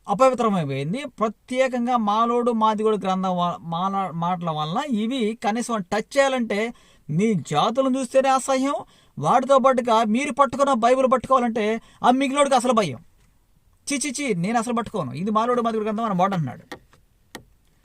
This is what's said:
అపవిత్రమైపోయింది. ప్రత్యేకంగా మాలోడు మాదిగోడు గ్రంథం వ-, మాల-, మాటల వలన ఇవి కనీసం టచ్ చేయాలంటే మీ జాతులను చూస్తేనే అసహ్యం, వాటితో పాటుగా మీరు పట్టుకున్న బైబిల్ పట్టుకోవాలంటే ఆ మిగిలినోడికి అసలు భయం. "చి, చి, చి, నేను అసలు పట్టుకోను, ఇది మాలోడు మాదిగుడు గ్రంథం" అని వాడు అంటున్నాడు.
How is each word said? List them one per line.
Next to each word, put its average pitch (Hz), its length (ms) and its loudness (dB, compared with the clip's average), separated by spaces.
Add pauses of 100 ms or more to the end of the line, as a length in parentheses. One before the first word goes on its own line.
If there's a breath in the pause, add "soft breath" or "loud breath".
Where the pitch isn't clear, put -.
అపవిత్రమైపోయింది. 202 960 0
ప్రత్యేకంగా 247 920 -2
మాలోడు 233 560 0
మాదిగోడు 220 440 2
గ్రంథం 185 400 -2
వ-, 175 240 -2
మాల-, 185 500 -4
మాటల 170 400 -4
వలన 175 440 -4
ఇవి 226 500 -2
కనీసం 226 360 -2
టచ్ 214 380 -4
చేయాలంటే 233 560 0 (360 soft breath)
మీ 208 240 0
జాతులను 226 640 0
చూస్తేనే 262 300 0
అసహ్యం, 262 460 0 (440 soft breath)
వాటితో 247 400 4
పాటుగా 240 460 4
మీరు 254 280 0
పట్టుకున్న 277 400 2
బైబిల్ 254 400 4
పట్టుకోవాలంటే 240 720 0 (220 soft breath)
ఆ 233 60 6
మిగిలినోడికి 277 440 2
అసలు 247 180 4
భయం. 185 320 -2 (880)
"చి, 277 140 -2
చి, 254 140 -6
చి, 254 140 -2
నేను 202 240 -2
అసలు 233 140 -4
పట్టుకోను, 196 400 -4
ఇది 180 180 -6
మాలోడు 240 320 0
మాదిగుడు 220 220 -2
గ్రంథం" 220 200 -4
అని 208 100 -2
వాడు 190 200 0
అంటున్నాడు. 143 420 -6 (1080 soft breath)